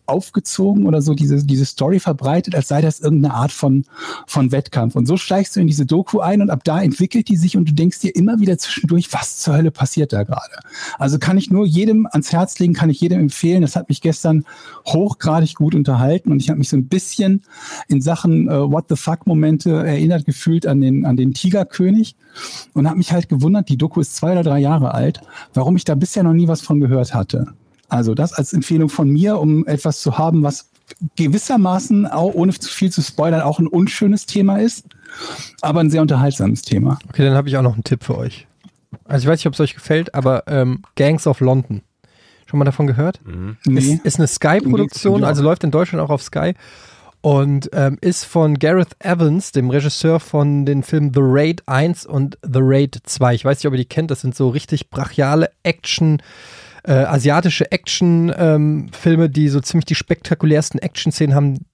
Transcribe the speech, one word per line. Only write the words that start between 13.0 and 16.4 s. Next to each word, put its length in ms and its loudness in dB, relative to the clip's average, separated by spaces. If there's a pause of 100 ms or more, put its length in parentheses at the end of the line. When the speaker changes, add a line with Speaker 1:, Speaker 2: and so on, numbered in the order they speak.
Speaker 1:
jedem 200 2
empfehlen. 420 2
Das 140 0
hat 120 -4
mich 120 -2
gestern 440 0 (420)
hochgradig 680 0
gut 200 0
unterhalten 580 2
und 80 2